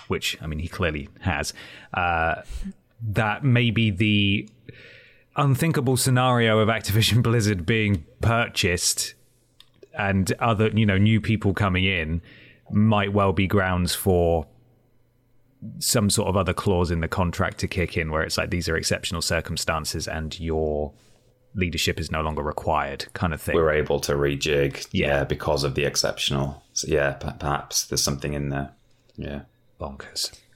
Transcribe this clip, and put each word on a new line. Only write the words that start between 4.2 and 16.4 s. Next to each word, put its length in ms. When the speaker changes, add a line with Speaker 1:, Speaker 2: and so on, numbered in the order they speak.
Speaker 1:
unthinkable 600
scenario 640
of 80
Activision 540
Blizzard 440
being 380
purchased 960
and 360
other, 340
you 180
know, 120
new 220
people 340
coming 300
in 380
might 420
well 200
be 140
grounds 480
for 520
some 320
sort 180
of 80
other 160